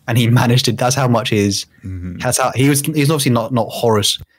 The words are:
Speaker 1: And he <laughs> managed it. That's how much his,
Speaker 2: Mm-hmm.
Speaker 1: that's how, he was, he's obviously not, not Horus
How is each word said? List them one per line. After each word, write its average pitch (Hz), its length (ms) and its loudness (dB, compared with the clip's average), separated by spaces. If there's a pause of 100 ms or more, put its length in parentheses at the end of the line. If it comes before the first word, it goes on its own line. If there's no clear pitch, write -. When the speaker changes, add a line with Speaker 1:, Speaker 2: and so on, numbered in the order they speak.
Speaker 1:
And 120 100 -2
he 117 100 2
<laughs> 123 160 4
managed 131 260 2
it. 110 80 -2
That's 127 180 0
how 135 140 0
much 117 220 0
his, 101 340 0 (180)
Speaker 2:
Mm-hmm. 90 360 -10
Speaker 1:
that's 127 180 -2
how, 127 180 0
he 135 140 2
was, 143 120 2
he's 147 300 0
obviously 143 220 0
not, 120 180 -2
not 117 180 0
Horus 107 480 0 (220)